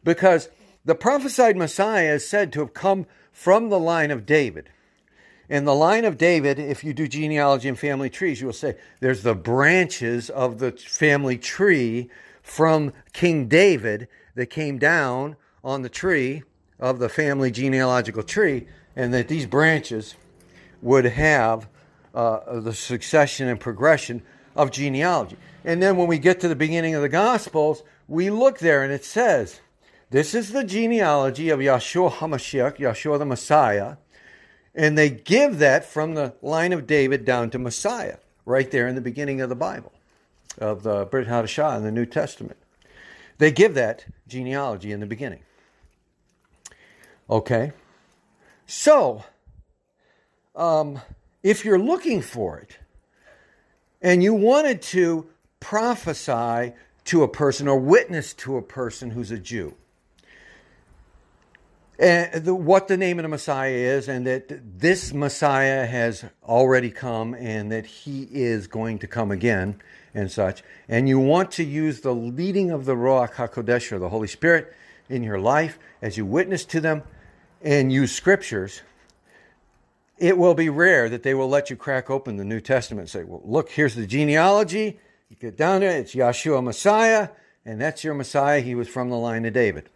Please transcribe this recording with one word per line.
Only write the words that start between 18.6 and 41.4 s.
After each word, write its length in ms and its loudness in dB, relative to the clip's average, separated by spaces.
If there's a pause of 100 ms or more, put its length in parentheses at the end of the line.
and 180 -4
that 140 0
these 180 -4
branches 680 0 (680)
would 240 4
have, 640 2 (460)
uh, 460 -2
the 140 -6
succession 720 -2
and 120 -4
progression 600 0 (340)
of 160 2
genealogy. 680 -2 (280)
And 160 0
then 160 4
when 100 2
we 120 0
get 220 4
to 60 0
the 80 0
beginning 400 -2
of 60 -2
the 80 0
Gospels, 720 0 (240)
we 220 -2
look 300 2
there 240 4
and 100 -2
it 100 -6
says, 560 0 (500)
"This 240 0
is 180 -4
the 120 -2
genealogy 840 0
of 100 2
Yahshua 520 2
HaMashiach, 680 -4
Yahshua 400 -2
the 80 -2
Messiah." 720 2 (800)
And 200 2
they 140 4
give 480 2
that 260 4
from 300 -6
the 300 -4
line 280 -2
of 140 -4
David 400 0
down 240 0
to 80 -8
Messiah, 600 -6 (280)
right 240 0
there 180 0
in 60 -4
the 80 -6
beginning 400 -6
of 80 -6
the 60 -6
Bible, 360 -8 (680)
of 240 -4
the 220 -2
Brit 220 -4
Hadashah 500 -2